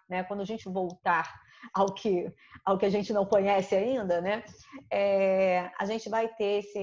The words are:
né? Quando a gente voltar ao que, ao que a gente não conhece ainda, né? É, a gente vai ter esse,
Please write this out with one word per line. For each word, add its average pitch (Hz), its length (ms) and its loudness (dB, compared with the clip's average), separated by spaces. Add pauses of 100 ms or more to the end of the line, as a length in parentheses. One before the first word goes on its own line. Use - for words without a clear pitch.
né? 185 160 -4
Quando 202 160 -8
a 196 40 -4
gente 220 240 -10
voltar 175 640 -2 (400)
ao 196 220 0
que, 185 360 -2 (340)
ao 190 120 2
que 190 80 0
a 202 60 4
gente 208 220 -2
não 202 120 2
conhece 196 520 2
ainda, 196 440 0
né? 202 240 -2 (460)
É, 190 880 2
a 202 80 -2
gente 220 240 -4
vai 226 240 0
ter 208 300 0
esse, 208 180 -10